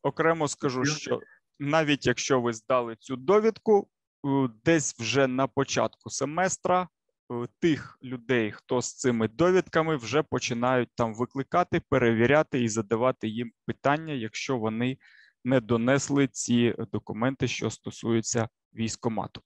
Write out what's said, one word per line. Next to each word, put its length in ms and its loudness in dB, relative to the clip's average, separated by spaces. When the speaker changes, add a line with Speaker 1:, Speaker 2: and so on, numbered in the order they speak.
Speaker 1:
Окремо 440 0
скажу, 320 -4
Speaker 2:
Дякую. 180 -2
Speaker 1:
що 220 -4
навіть 460 0
якщо 360 2
ви 120 0
здали 420 -2
цю 200 -10
довідку, 720 2
е, 240 2
десь 340 2
вже 280 2
на 200 0
початку 640 -4
семестра, 760 -2
е, 160 -6
тих 440 0
людей, 480 -2
хто 300 -4
з 120 -8
цими 340 0
довідками, 680 2
вже 280 -2
починають 720 -2
там 200 -2
викликати, 760 -2
перевіряти 760 4
і 60 0
задавати 580 -2
їм 240 -6
питання, 480 -2
якщо 440 -6
вони 400 -2
не 180 2
донесли 680 2
ці 480 0
документи, 560 -4
що 220 -4
стосуються 800 -4
військкомату. 720 -6